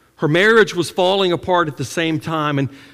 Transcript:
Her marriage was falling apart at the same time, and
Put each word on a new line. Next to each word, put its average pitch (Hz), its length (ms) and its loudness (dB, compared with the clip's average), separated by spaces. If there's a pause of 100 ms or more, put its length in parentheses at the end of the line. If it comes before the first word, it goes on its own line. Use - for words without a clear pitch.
(160)
Her 160 120 -2
marriage 202 460 4
was 170 160 -4
falling 190 420 0
apart 170 340 0
at 143 100 -10
the 143 80 -6
same 160 360 -4
time, 151 380 -4
and 139 100 -2 (260)